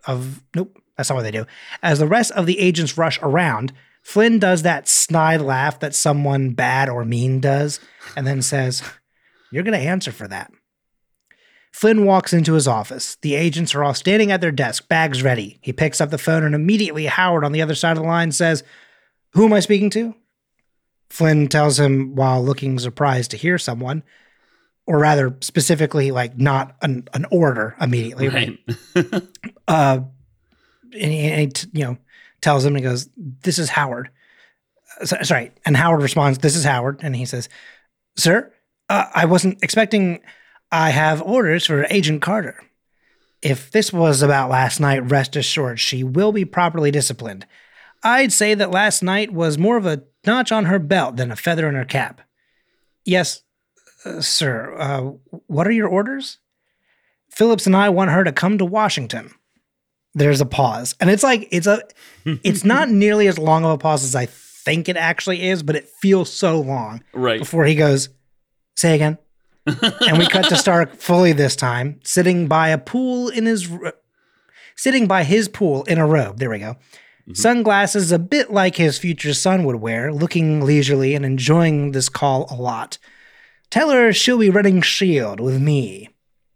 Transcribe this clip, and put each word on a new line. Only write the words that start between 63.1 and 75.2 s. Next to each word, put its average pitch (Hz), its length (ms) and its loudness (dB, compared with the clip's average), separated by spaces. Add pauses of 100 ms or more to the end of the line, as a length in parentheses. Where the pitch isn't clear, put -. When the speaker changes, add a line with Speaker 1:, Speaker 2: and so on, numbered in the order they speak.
Speaker 1:
as 170 120 0
long 160 260 2
of 160 60 2
a 156 80 0
pause 151 240 0
as 135 120 -4
I 123 120 -2
think - 600 -6
it 180 80 -4
actually 170 540 -2
is, 180 140 -2
but 151 120 -2
it 143 120 -8
feels 190 440 2
so 165 280 0
long 120 440 -6 (100)
Speaker 2:
Right. 123 260 0
Speaker 1:
before 151 260 0
he 156 80 4
goes, 143 360 2 (640)
"Say 165 180 2
again." 151 240 2 (260)
Speaker 2:
<laughs> - 220 -20
Speaker 1:
And - 540 0
we - 80 4
cut 190 220 2
to 175 80 2
Stark 170 400 2
fully 175 340 4
this 143 240 2
time, 127 480 -4
sitting 175 440 0
by 160 200 2
a 156 100 2
pool 247 520 -4
in 226 160 -2
his 214 220 0
ro-, 175 260 -10 (840)
sitting 254 320 0
by 185 160 2